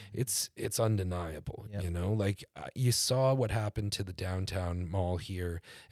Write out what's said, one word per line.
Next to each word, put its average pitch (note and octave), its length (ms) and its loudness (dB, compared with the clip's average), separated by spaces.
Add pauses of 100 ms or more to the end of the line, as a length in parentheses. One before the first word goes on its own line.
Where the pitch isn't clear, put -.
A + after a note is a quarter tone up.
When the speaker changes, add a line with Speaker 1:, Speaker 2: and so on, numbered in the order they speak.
(120)
Speaker 1:
it's, - 440 -2
it's - 240 -2
undeniable, F2+ 920 0
Speaker 2:
Yep. G2+ 140 -4
Speaker 1:
you F2 60 -2
know? F2+ 220 0
Like, G2+ 300 2 (140)
uh, D2 180 -10
you B2 160 4
saw C3 420 4
what A#2+ 200 2
happened G#2 400 0
to - 100 -4
the F#2+ 100 -6
downtown F#2 800 -2
mall F2+ 280 2
here. F2+ 440 -4 (300)